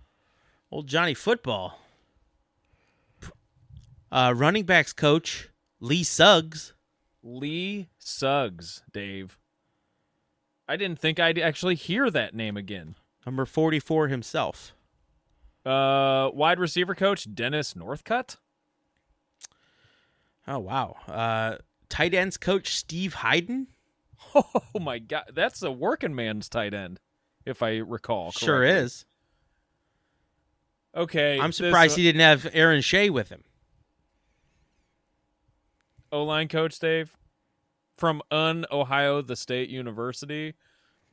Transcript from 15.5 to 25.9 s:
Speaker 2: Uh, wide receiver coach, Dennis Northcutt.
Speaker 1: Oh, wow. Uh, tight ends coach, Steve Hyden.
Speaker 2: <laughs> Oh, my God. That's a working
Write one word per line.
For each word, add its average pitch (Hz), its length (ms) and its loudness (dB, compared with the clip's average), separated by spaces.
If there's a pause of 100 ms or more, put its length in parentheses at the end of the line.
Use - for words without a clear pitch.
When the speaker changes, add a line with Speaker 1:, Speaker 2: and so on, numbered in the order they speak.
Speaker 2:
Uh, 135 680 2
wide 165 260 2
receiver 180 360 0
coach, 190 400 0
Dennis 139 400 -4
Northcutt. 143 640 -6 (2000)
Speaker 1:
Oh, 139 140 -6
wow. 107 360 -4 (100)
Uh, 110 500 -2 (340)
tight 170 240 0
ends 185 240 0
coach, - 380 -2
Steve 175 380 -6
Hyden. 180 580 0
Speaker 2:
<laughs> - 40 -20 (580)
Oh, 285 100 6 (360)
my 135 180 -6
God. 117 260 -6 (100)
That's 196 280 -2
a 165 80 -4
working 151 440 -4